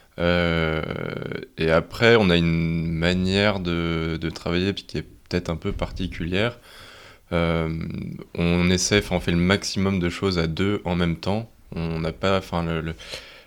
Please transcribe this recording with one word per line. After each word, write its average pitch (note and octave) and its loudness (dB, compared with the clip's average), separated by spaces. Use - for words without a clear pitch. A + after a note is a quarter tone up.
Euh, E2 2
et D#2+ 2
après, A2+ 4
on G#2 6
a E2+ 6
une E2 2
manière F#2 2
de, E2+ -2
de D#2+ -2
travailler F2+ -2
qui - -8
est D#2+ -4
peut-être - -6
un D#2+ -2
peu G2 -4
particulière. F2+ -4
Euh, E2 0
on F2 2
essaie, F#2 2
enfin, F#2+ 0
on E2+ 2
fait F2+ 0
le E2+ 4
maximum G2 2
de F2 0
choses F#2 0
à E2 2
deux F#2+ -2
en F2 -2
même E2+ 0
temps. G#2+ -4
On E2 -4
n'a E2 -2
pas, F#2+ 0
enfin, F2 -2
le, E2 -2
le, E2 -6